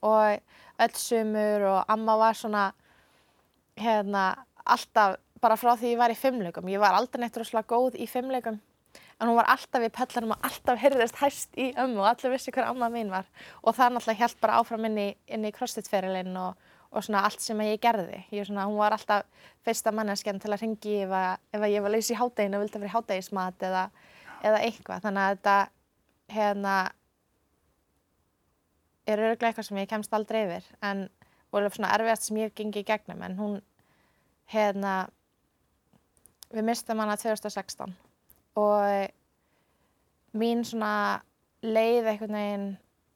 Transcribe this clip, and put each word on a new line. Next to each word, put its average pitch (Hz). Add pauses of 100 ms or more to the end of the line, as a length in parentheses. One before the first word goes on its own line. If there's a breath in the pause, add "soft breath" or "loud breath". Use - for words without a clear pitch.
og 214 (400 soft breath)
öll 226
sumur 214 (140)
og 185
amma 220
var 220
svona, 208 (1040 soft breath)
hérna, 202 (420)
alltaf 208 (260)
bara 220
frá 240
því 240
ég 233
var 240
í 220
fimleikum. 196
Ég 196
var 190
aldrei 240
neitt 233
rosalega 220
góð 240
í 226
fimleikum, 247 (600 loud breath)
en 226
hún 233
var -
alltaf 254
í 226
pöllanum 226
og -
alltaf 247
heyrðist 240
hæst -
í 254
ömmu 233
og 202
allir 254
vissi 262
hver 233
amma 240
mín 226
var. 185 (380 loud breath)
Og 226
það 247
náttúrulega 226
hélt -
bara 233
áfram 226
inn 220
í, 202 (200)
inn 214
í 214
crossfit-ferilinn 185
og, 185 (360 soft breath)
og 208
svona 202
allt 208
sem 220
ég 214
gerði. 214 (100)
Ég 208
svona, 202
hún 214
var 208
alltaf 208 (400 soft breath)
fyrsta 226
manneskjan 208
til 208
að 202
hringja 214
í 208
ef 190
að, 185 (160)
ef 214
að 208
ég 208
var 208
laus 226
í 226
hádeginu 208
og 208
vildi 214
fara 202
í 220
hádegismat 190
eða, 185 (560 loud breath)
eða 214
eitthvað. 190
Þannig 196
að 196
þetta, 202 (720)
hérna, 202 (2250)
er 214
örugglega 226
eitthvað 226
sem 202
ég 196
kemst 214
aldrei 220
yfir, 180 (160)
en, 196 (440 soft breath)
og 208
alveg 202
svona 202
erfiðast 226
sem 214
ég 214
hef 208
gengið 214
í 196
gegnum, 208
en 185
hún, 208 (920)
hérna, 202 (1600)
við 220
misstum 226
hana 214
tvö 220
þúsund 214
og 196
sextán - (640)
og 202 (1300)
mín 233
svona 208 (420)
leið 226
einhvern 214
veginn 202 (500)